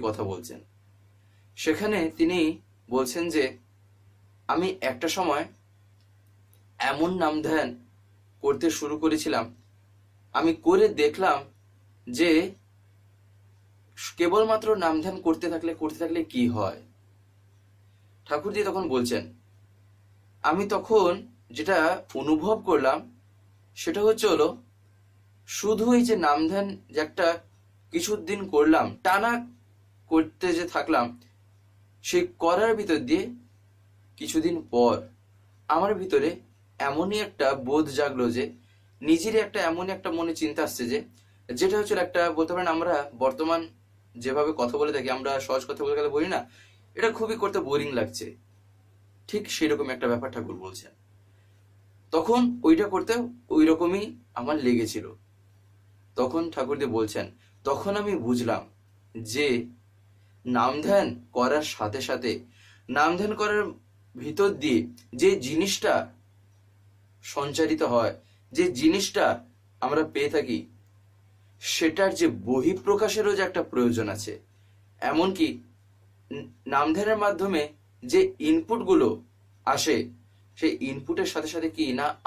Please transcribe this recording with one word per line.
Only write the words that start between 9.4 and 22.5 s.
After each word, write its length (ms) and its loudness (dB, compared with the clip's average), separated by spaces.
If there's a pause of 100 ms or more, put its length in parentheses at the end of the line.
আমি 160 2 (140)
করে 200 6 (160)
দেখলাম 360 2 (720)
যে 220 2 (1900)
কেবলমাত্র 500 2 (160)
নাম 180 2
ধ্যান 240 -6
করতে 280 0
থাকলে, 180 -4 (100)
করতে 220 -6
থাকলে 180 -4 (120)
কি 100 2 (120)
হয়।" 240 -4 (1500)
ঠাকুরজি 360 -4
তখন 200 -2 (120)
বলছেন, 280 0 (1200)
আমি 200 2 (120)
তখন 360 4 (460)
যেটা 200 2 (440)
অনুভব 360 2 (120)